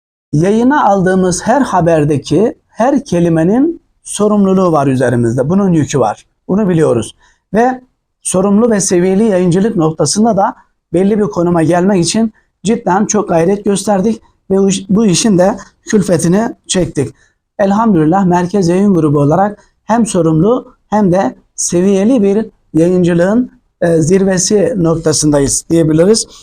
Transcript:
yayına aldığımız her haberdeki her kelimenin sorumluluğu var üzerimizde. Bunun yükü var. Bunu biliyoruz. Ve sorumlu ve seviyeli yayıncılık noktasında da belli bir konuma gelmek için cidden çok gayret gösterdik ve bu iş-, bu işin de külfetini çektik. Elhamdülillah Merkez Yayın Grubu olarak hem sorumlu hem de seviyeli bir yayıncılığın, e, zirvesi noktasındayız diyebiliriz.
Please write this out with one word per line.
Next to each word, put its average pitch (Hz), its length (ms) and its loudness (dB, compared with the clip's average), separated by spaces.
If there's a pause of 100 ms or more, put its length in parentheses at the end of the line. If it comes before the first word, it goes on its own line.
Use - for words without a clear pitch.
(320)
yayına 226 520 0
aldığımız 185 640 0
her 262 160 2
haberdeki 165 960 0 (100)
her 269 360 -2
kelimenin 175 760 0 (200)
sorumluluğu 190 680 0
var 143 140 2
üzerimizde. 123 600 0
Bunun 190 240 0
yükü 147 280 0
var. 107 260 -4 (220)
Bunu 196 200 -2
biliyoruz. 139 480 0 (380)
Ve 254 260 0 (420)
sorumlu 202 480 0
ve 208 100 0
seviyeli 190 440 0
yayıncılık 190 520 0
noktasında 175 600 0
da 185 180 -2 (380)
belli 196 260 0
bir 208 60 0
konuma 175 380 -2
gelmek 175 420 0
için 220 280 -2 (320)
cidden 202 420 0
çok 202 220 -2
gayret 190 360 0
gösterdik 202 580 -2 (280)
ve 190 80 0
bu 196 100 2
iş-, 196 200 -4
bu 220 180 2
işin 180 320 0
de 190 180 2 (260)
külfetini 190 720 0 (120)
çektik. 151 480 -4 (440)
Elhamdülillah 196 680 2
Merkez 180 440 0
Yayın 190 260 2
Grubu 156 240 0
olarak 180 460 0 (200)
hem 220 220 0
sorumlu 170 680 0 (120)
hem 202 260 0
de 196 240 -2 (180)
seviyeli 202 680 0
bir 202 240 0 (280)
yayıncılığın, 180 760 2 (300)
e, 165 220 2
zirvesi 190 760 0
noktasındayız 156 920 0
diyebiliriz. 165 560 2 (160)